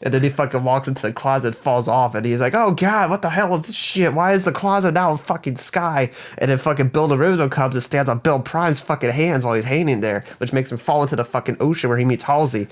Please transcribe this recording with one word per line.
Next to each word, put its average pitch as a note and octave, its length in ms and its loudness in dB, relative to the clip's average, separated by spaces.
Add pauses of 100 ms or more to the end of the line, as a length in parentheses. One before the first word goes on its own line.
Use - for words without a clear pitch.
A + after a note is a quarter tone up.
And B2+ 140 -4
then C3 80 4
he C#3+ 60 4
fucking C3+ 360 -2
walks C3 240 0
into C3+ 140 -4
the A2 100 -4
closet, B2+ 420 0
falls B2 340 0
off, A#2+ 260 2
and G#2+ 100 -4
he's A#2+ 160 0
like, B2+ 140 0
Oh, A3 180 2
God, F#3+ 380 2
what G3+ 120 -2
the E3 80 -2
hell F#3 240 0
is D#3+ 80 0
this A3 120 -8
shit? F3 400 0
Why F3 180 2
is G3 120 2
the F3+ 80 0
closet G3 400 0
now F3 200 2
a D3+ 60 0
fucking D3+ 380 -4
sky? D#3+ 540 -2 (280)
And - 120 0
then C3+ 80 2
fucking C#3+ 300 2
Bill D#3 200 2
Derivative D3 420 2
comes C3 240 0
and B2 80 -2
stands C#3 260 0
on A#2 120 0
Bill C#3+ 200 2
Prime's D#3+ 400 0
fucking C#3 300 -2
hands C#3+ 340 2
while A#2+ 100 0
he's A2 100 0
hanging C3+ 360 0
there, G2+ 240 -2 (140)
which B2+ 140 -4
makes C3+ 200 -2
him A#2+ 60 -6
fall D3 240 0
into C#3 140 -2
the A#2 80 0
fucking B2 360 -4
ocean D#3 280 0
where A#2+ 100 2
he B2 60 2
meets B2 200 0
Halsey. C3+ 480 0